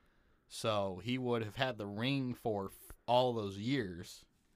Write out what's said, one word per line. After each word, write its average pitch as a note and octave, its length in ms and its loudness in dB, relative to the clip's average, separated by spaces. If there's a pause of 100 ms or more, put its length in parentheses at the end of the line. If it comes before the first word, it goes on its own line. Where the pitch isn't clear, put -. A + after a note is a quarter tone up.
(500)
So G2 560 -2
he B2 140 0
would A#2+ 240 2
have G#2 140 -6
had B2+ 220 0
the G#2+ 80 -4
ring B2 480 0
for G2+ 320 -2
f-, - 260 -14 (140)
all B2 260 6
those G2+ 260 -2
years. G#2 680 -2 (320)